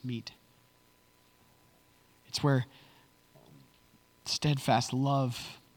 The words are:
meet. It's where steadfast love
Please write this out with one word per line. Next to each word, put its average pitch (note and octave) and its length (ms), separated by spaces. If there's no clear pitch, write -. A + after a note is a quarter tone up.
meet. A#2+ 280
It's - 140
where C#3 240
steadfast C3+ 680
love C3+ 680